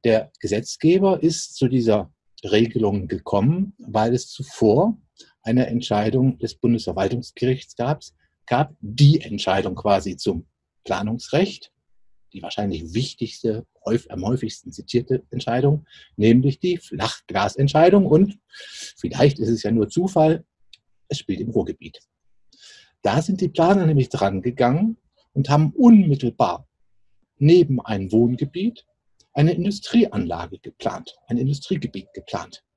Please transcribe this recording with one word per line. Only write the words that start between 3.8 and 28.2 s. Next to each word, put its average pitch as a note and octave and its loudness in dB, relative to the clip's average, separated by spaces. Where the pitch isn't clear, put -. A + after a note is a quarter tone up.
es B2+ -6
zuvor C#3 0
eine A#2+ 0
Entscheidung A#2+ 0
des A2+ -8
Bundesverwaltungsgerichts A#2 -4
gab, C#3 -6
gab - -2
die C#3+ 4
Entscheidung F#2 -4
quasi F#2+ -2
zum E2+ -6
Planungsrecht, B2+ -4
die F#2+ -16
wahrscheinlich F2 -8
wichtigste, A2+ -6
häuf-, A2+ -4
am F2+ -10
häufigsten A2+ -6
zitierte - -4
Entscheidung, C#3 -2
nämlich B2 4
die F3+ -2
Flachglasentscheidung. C#3+ 0
Und F#3+ 2
vielleicht - 0
ist A2 -2
es A2+ -2
ja G#2 0
nur A2 0
Zufall, E3 0
es D3 -6
spielt - -8
im - -8
Ruhrgebiet. F2 -6
Da A2+ 0
sind F#3+ -4
die F3+ 0
Planer F3 4
nämlich C#3+ 2
dran G2 -2
gegangen C3+ 0
und C3+ -2
haben D3+ 2
unmittelbar C#3+ 4
neben D3 4
ein G2 -6
Wohngebiet C3+ 0